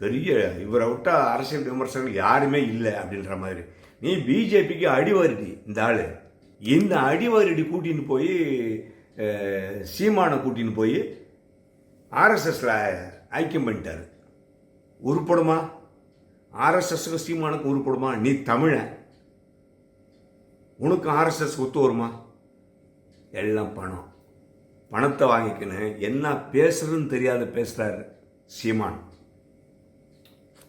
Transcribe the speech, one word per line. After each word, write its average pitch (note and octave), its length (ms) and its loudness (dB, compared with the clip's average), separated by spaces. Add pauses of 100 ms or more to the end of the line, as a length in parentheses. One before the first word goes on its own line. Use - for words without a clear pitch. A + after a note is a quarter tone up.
பெரிய, B2+ 280 -2 (320)
இவரை A2+ 280 0
விட்டா E3 260 0 (140)
அரசியல் C3+ 360 -2
விமர்சகர்கள் B2+ 500 -4
யாருமே C3+ 520 4
இல்லை A2+ 260 -2
அப்படின்ற F#2+ 460 -8
மாதிரி. F#2 240 -8 (380)
நீ B2+ 160 -4
பி F3 320 2
ஜே G3 140 6
பிக்கு E3+ 240 -2
அடிவாருடி C#3 640 2 (160)
இந்த G#2 160 -4
ஆளு. A2 240 0 (540)
இந்த E3+ 400 4
அடிவாருடி F3 600 4
கூட்டின்னு D#3 440 -2
போய், C#3+ 260 0 (840)
அஹ், G2+ 680 -4
சீமானை F#3 520 2
கூட்டின்னு A#2 360 -4
போய் A2+ 220 2 (1160)
ஆர் F#3 180 6
எஸ் F#3 180 2
எஸ்ல B2+ 220 -2 (600)
ஐக்கியம் D3+ 360 -2
பண்ணிட்டாரு. E2+ 380 -6 (960)
உருப்படுமா? D#3+ 580 2 (960)
ஆர் D3 220 4
எஸ் F3+ 160 0
எஸ்க்கு E3 260 -6
சீமானுக்கு D#3 520 -4
உருப்படுமா? C3 460 -2
நீ C3+ 260 2
தமிழன், A#2+ 480 2 (1900)
உனக்கு D#3 320 0
ஆர் D#3 160 4
எஸ் D#3 140 -2
எஸ் D3 200 -4
ஒத்து C3 200 -2
வருமா? A#2 280 4 (1200)
எல்லாம் G#2+ 420 -2
பணம். F2+ 320 -10 (840)
பணத்தை C3+ 380 2
வாங்கிக்கின்னு G#2 680 0
என்ன C3+ 340 -2 (200)
பேசுறதுன்னு D#3+ 540 2
தெரியாத B2 380 0
பேசுறாரு G#2+ 560 -4 (500)
சீமான். G#2+ 480 -2 (1700)